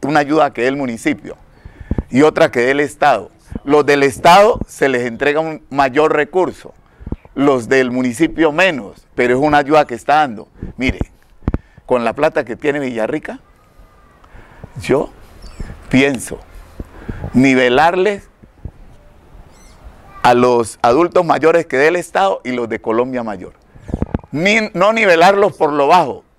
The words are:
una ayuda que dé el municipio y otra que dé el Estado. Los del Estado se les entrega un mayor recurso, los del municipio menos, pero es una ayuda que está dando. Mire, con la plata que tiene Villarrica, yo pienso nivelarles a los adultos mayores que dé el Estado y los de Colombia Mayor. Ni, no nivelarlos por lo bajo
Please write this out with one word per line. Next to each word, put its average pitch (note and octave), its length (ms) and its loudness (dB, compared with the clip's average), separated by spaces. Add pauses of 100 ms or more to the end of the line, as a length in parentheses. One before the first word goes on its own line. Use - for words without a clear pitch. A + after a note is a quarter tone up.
una D3 160 0
ayuda D3 340 0
que - 80 -6
dé B2 60 0
el C3+ 100 -2
municipio B2 600 -6 (720)
y B2 120 2
otra D#3 300 4
que B2 100 -2
dé B2 100 2
el C#3 80 0
Estado. C3 520 0 (320)
Los D3 220 2
del C#3+ 180 2
Estado F3 640 4
se - 220 -2
les B2 160 -2
entrega C3+ 340 -2
un D#3+ 300 -8
mayor C#3+ 460 0
recurso, D3+ 580 -4 (640)
los C3 320 0
del C3+ 240 0
municipio B2+ 600 0
menos, D3 640 -4
pero B2 200 2
es C3 80 0
una D3+ 140 2
ayuda D3 300 2
que B2 80 -10
está C#3 200 -2
dando. C3+ 320 -2 (300)
Mire, A#2 220 -4 (840)
con A#2+ 200 0
la A2 80 0
plata D3+ 320 0
que A2+ 100 -10
tiene D3 240 -4
Villarrica, B2+ 600 -6 (1400)
yo B2+ 300 -2 (800)
pienso C3 500 0 (960)
nivelarles C#3 960 2 (1900)
a B2 120 4
los B2 480 0
adultos E3+ 440 2
mayores D#3 400 2
que - 120 -4
dé C#3+ 100 4
el E3+ 80 2
Estado F#3 480 -2
y B2 80 -8
los A#2+ 180 -6
de A2 100 -6
Colombia B2 440 -4
Mayor. F#2 300 -12 (800)
Ni, G#3 420 0
no F#3+ 200 2
nivelarlos G3 600 4
por D3+ 180 -2
lo C#3+ 160 0
bajo D3 360 2 (160)